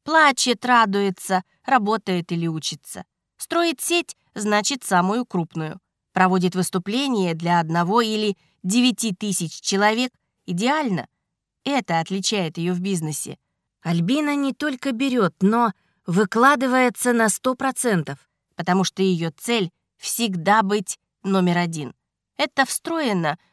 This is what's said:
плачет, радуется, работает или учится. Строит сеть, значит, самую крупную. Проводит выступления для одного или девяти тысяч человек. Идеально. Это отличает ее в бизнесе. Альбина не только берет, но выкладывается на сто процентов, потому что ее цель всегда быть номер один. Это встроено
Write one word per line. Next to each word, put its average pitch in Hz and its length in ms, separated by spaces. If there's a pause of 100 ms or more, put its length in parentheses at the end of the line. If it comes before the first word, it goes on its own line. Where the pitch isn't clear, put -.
плачет, 285 600
радуется, 202 800 (200)
работает 208 720
или 170 140
учится. - 580 (320)
Строит 330 420
сеть, - 380 (180)
значит, 208 480
самую 196 420
крупную. 165 540 (320)
Проводит 185 440
выступления 196 800
для 170 260
одного 170 400
или 214 360 (260)
девяти 220 520
тысяч 185 460
человек. 220 500 (360)
Идеально. 220 600 (560)
Это 240 360
отличает 185 580
ее 175 160
в 180 60
бизнесе. 170 580 (460)
Альбина 240 520
не 277 180
только 277 380
берет, 240 480
но 220 320 (360)
выкладывается 247 1040
на 226 160
сто - 240
процентов, 208 640 (380)
потому 180 280
что - 200
ее 170 340
цель 226 320 (280)
всегда 202 640
быть 196 360 (240)
номер 180 360
один. 160 340 (440)
Это 277 280
встроено 208 720 (160)